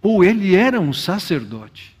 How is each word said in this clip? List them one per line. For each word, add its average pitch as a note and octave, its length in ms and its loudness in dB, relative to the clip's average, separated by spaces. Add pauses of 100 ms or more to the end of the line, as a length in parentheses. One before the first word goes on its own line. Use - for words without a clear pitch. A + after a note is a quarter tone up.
ou G#3 220 2
ele G3 320 2
era B3 240 2
um D3 120 -2
sacerdote B2 1080 -8